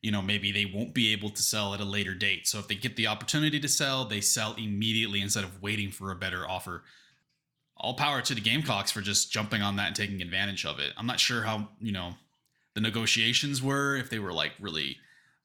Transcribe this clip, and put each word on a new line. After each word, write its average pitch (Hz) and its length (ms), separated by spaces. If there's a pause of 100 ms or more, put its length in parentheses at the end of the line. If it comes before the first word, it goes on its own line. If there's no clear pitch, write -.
you 110 80
know, 101 120
maybe 98 280
they 101 140
won't 101 300
be 113 180
able 104 180
to - 120
sell 104 300
at 101 80
a 101 40
later 98 300
date. 95 340
So 107 100
if 98 80
they 107 80
get 104 220
the 110 100
opportunity 151 540
to 147 80
sell, 135 360
they 104 160
sell 110 340
immediately 110 640
instead 101 240
of 92 180
waiting 101 300
for 95 180
a 92 60
better 90 320
offer. 90 340 (920)
All 127 180
power 143 280
to 135 120
the 113 60
Gamecocks 110 500
for 107 100
just 98 300
jumping 107 320
on 101 140
that 101 120
and - 60
taking 101 260
advantage 95 460
of 71 140
it. 71 160
I'm 113 100
not 123 140
sure 117 220
how, 107 260 (120)
you 107 120
know, 87 220 (600)
the 107 60
negotiations 117 800
were, 139 320
if 123 160
they 113 80
were, 95 140
like, 78 260
really 78 400 (460)